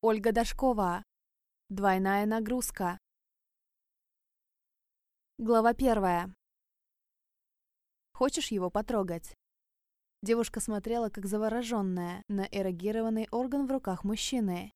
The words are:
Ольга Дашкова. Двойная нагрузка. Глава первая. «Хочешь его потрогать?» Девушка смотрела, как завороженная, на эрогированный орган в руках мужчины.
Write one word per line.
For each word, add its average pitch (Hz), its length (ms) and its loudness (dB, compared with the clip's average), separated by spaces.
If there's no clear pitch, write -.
Ольга 220 280 4
Дашкова. 208 680 2
Двойная 196 560 2
нагрузка. 214 720 -2
Глава 226 360 4
первая. 190 640 2
«Хочешь 277 380 -2
его 185 180 -2
потрогать?» 190 640 -4
Девушка 226 380 0
смотрела, 226 480 -2
как 196 180 -8
завороженная, 202 1000 -2
на 196 240 -2
эрогированный 214 800 -2
орган 262 340 -2
в 254 60 -4
руках 262 320 -4
мужчины. 202 720 -2